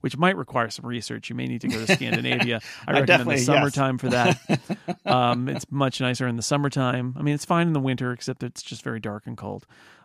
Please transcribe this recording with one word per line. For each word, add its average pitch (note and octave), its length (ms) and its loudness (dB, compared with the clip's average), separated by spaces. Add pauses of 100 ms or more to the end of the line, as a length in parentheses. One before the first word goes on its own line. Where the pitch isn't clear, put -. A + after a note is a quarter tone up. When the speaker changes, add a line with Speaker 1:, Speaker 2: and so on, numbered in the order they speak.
Speaker 1:
which C3+ 160 -2
might F#3 180 4
require B2 320 -2
some - 160 -12
research. A#2 460 -8
You B2 60 -6
may B2+ 100 -4
need B2 160 -4
to B2+ 60 -2
go A2+ 140 -2
to A2+ 100 0
Speaker 2:
<laughs> - 20 6
Speaker 1:
Scandinavia. A#2+ 640 0 (260)
I - 40 -2
Speaker 2:
I D3 100 4
Speaker 1:
recommend C3+ 60 4
the - 0 -
Speaker 2:
definitely, E3+ 300 4
yes. B2+ 100 0
Speaker 1:
summertime C3+ 500 4
for B2 140 -2
that. B2 360 4
Speaker 2:
<laughs> C#3+ 320 -2 (280)
Speaker 1:
Um, B2 420 2
it's - 220 -6
much C3+ 300 0
nicer B2 260 0
in A#2 100 -2
the A#2 60 -6
summertime. C3 760 0
I - 40 -6
mean, D3 120 2
it's D3 100 -4
fine E3+ 220 2
in E3 80 2
the C#3+ 60 2
winter, B2+ 320 0
except B2+ 300 -6
it's A#2+ 200 -8
just - 200 -14
very A#2 180 -6
dark G#2+ 260 -8
and A#2 100 -10
cold. G2 300 -10 (380)